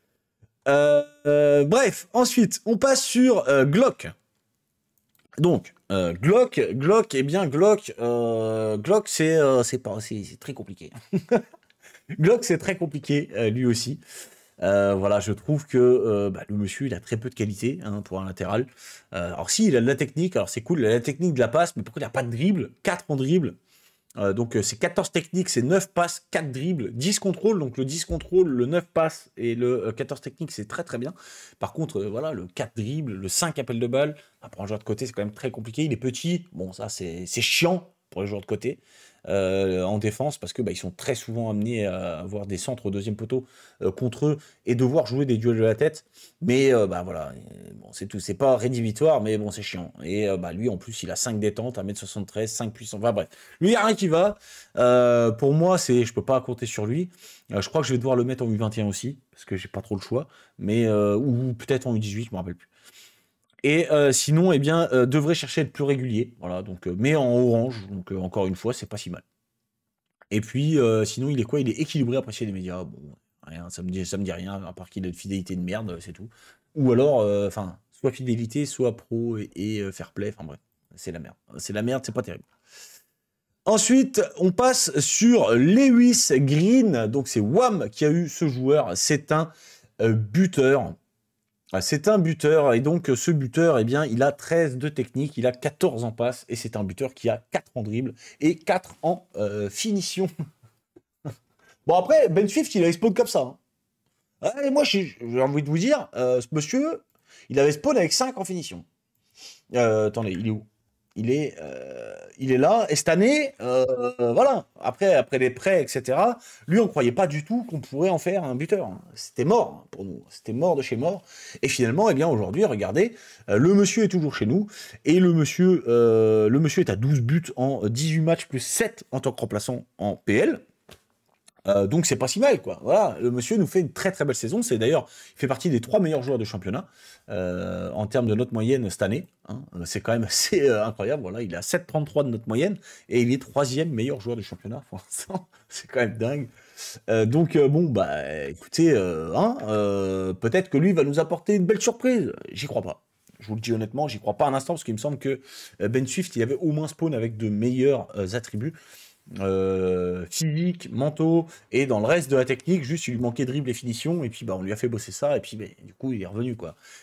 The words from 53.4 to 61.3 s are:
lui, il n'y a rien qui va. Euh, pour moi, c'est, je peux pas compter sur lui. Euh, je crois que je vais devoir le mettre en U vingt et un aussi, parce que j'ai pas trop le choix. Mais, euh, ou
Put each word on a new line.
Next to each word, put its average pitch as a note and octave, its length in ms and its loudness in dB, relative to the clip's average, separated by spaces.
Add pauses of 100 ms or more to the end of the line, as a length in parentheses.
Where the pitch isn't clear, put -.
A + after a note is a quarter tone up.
lui, E3+ 80 4
il A3 40 6
n'y A#3+ 40 6
a G#3 80 2
rien A3 120 2
qui G3 120 0
va. F3+ 300 4 (380)
Euh, A#2+ 560 6
pour C#3 200 2
moi, E3+ 240 4
c'est, B2 280 2
je - 100 -6
peux G#2 100 -4
pas C3 160 2
compter B2 240 -8
sur G#2+ 220 -6
lui. E3 240 -4 (420)
Euh, G2+ 80 0
je - 80 -4
crois D#3+ 140 0
que A#2+ 60 -4
je C3 40 -2
vais B2+ 60 2
devoir B2+ 180 0
le A#2+ 80 2
mettre B2+ 200 -4
en A2+ 60 -2
U A2 60 0
vingt A2 220 -4
et A2 40 -2
un G#2 40 0
aussi, A#2+ 320 -6 (140)
parce - 120 -20
que G2 120 -6
j'ai F#2 120 -12
pas F#2+ 140 -10
trop - 140 -6
le F#2 40 -10
choix. - 280 -4 (300)
Mais, A2+ 280 0
euh, G#2 300 2
ou B2+ 380 -2